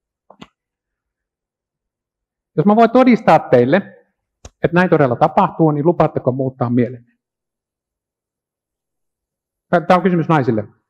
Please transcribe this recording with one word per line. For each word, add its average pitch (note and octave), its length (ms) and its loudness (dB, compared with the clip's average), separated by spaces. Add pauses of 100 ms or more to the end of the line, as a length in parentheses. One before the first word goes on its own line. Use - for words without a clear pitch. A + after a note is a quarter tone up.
(2500)
Jos D#3 100 -2
mä G#3 100 2
voin A3+ 140 4
todistaa A#3+ 480 2
teille, C3 380 0 (680)
että - 300 -6
näin F3 160 0
todella C#3+ 260 0
tapahtuu, D#3+ 540 0
niin D3 160 -4
lupaatteko D#3+ 460 -2
muuttaa C3 380 -6
mielenne? B2 420 -4 (2750)
Tää F#3 100 4
on F3 60 0
kysymys F3 260 -2
naisille. A#2+ 400 -2 (220)